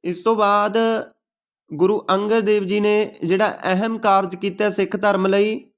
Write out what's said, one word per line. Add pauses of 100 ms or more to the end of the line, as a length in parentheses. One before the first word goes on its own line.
ਇਸ
ਤੋਂ
ਬਾਅਦ (960)
ਗੁਰੂ
ਅੰਗਦ
ਦੇਵ
ਜੀ
ਨੇ
ਜਿਹੜਾ (120)
ਅਹਿਮ
ਕਾਰਜ
ਕੀਤਾ
ਸਿੱਖ
ਧਰਮ
ਲਈ